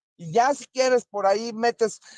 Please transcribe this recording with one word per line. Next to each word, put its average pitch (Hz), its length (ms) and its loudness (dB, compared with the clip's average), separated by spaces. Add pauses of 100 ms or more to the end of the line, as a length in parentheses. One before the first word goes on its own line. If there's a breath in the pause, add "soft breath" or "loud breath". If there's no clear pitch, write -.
(180)
y 165 140 -12
ya 240 220 2
si 240 120 -12
quieres 254 400 0
por 202 200 -4
ahí 220 260 0
metes 226 480 -2 (180 loud breath)